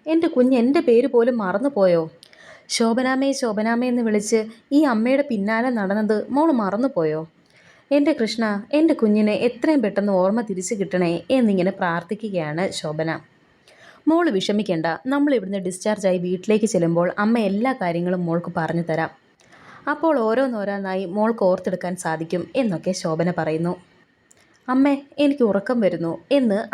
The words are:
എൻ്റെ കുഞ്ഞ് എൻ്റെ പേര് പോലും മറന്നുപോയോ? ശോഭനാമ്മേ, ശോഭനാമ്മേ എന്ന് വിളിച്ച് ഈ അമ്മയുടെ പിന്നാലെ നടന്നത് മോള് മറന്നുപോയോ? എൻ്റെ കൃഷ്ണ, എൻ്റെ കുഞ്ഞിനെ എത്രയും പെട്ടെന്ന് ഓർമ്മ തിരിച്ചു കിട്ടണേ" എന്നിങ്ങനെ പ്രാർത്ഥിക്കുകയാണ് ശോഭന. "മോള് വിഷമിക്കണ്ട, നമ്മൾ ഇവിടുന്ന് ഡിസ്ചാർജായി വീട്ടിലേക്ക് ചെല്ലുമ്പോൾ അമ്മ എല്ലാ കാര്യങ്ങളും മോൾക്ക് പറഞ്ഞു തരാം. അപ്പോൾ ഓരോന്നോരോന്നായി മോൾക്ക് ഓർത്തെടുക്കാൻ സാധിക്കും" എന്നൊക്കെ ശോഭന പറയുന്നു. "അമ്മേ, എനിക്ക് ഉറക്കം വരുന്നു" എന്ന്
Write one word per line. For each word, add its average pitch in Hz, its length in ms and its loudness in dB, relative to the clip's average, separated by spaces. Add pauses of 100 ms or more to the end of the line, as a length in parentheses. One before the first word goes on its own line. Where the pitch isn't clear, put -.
എൻ്റെ 330 220 2
കുഞ്ഞ് 254 300 2
എൻ്റെ 269 220 4
പേര് 247 280 4
പോലും 240 300 2
മറന്നുപോയോ? 196 640 2 (680)
ശോഭനാമ്മേ, 262 600 0
ശോഭനാമ്മേ 233 560 -2
എന്ന് 240 140 0
വിളിച്ച് 214 380 0 (320)
ഈ 285 120 4
അമ്മയുടെ 254 440 2
പിന്നാലെ 220 420 -2
നടന്നത് 214 460 0 (140)
മോള് 302 220 2
മറന്നുപോയോ? 196 680 0 (720)
എൻ്റെ 285 220 4
കൃഷ്ണ, 226 320 -2 (280)
എൻ്റെ 311 220 4
കുഞ്ഞിനെ 214 400 2
എത്രയും 247 480 0
പെട്ടെന്ന് 202 300 -2
ഓർമ്മ 190 280 2
തിരിച്ചു 190 340 -6
കിട്ടണേ" 180 380 0 (180)
എന്നിങ്ങനെ 226 420 2
പ്രാർത്ഥിക്കുകയാണ് 175 960 -4
ശോഭന. 160 400 -6 (960)
"മോള് 330 240 4
വിഷമിക്കണ്ട, 196 560 -2 (200)
നമ്മൾ 285 280 2
ഇവിടുന്ന് 196 260 -2
ഡിസ്ചാർജായി 185 580 -2
വീട്ടിലേക്ക് 185 480 0
ചെല്ലുമ്പോൾ 170 420 2 (100)
അമ്മ 220 200 2
എല്ലാ 214 340 0
കാര്യങ്ങളും 180 520 -2
മോൾക്ക് 170 260 -2
പറഞ്ഞു 165 360 -2
തരാം. 160 260 -2 (800)
അപ്പോൾ 302 280 0
ഓരോന്നോരോന്നായി 202 880 -2
മോൾക്ക് 214 380 0
ഓർത്തെടുക്കാൻ 185 520 0
സാധിക്കും" 165 460 -4 (140)
എന്നൊക്കെ 185 360 -2
ശോഭന 170 380 -2
പറയുന്നു. 165 440 -4 (920)
"അമ്മേ, 269 260 2 (240)
എനിക്ക് 285 260 2
ഉറക്കം 202 360 0
വരുന്നു" 170 320 0 (180)
എന്ന് 233 300 2 (140)